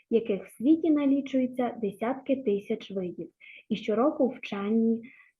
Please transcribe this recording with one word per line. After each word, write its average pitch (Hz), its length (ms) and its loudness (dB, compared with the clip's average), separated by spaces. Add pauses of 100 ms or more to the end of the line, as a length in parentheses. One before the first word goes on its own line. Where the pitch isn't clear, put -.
яких 214 360 0
в - 60 -20
світі 320 400 4
налічується 269 920 0
десятки 240 540 -2
тисяч 208 560 -2
видів, 180 380 -6 (400)
і 226 60 -2
щороку 247 520 2
вчені 226 840 -2 (280)